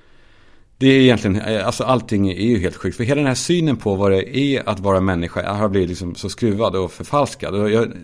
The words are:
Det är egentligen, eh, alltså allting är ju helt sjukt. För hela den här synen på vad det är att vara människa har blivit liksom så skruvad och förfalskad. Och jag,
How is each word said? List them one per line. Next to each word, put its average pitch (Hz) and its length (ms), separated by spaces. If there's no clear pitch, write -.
Det 135 100
är 135 140
egentligen, 107 400
eh, 104 240
alltså 120 180
allting 110 460
är 92 40
ju 104 260
helt 87 160
sjukt. - 220
För 120 60
hela 143 160
den 147 80
här 127 80
synen 160 420
på 101 180
vad 98 160
det 95 260
är 139 320
att 101 100
vara 95 200
människa 92 540
har 104 160
blivit 95 200
liksom 90 260
så 101 140
skruvad 104 460
och 92 160
förfalskad. - 640
Och 104 160
jag, 110 200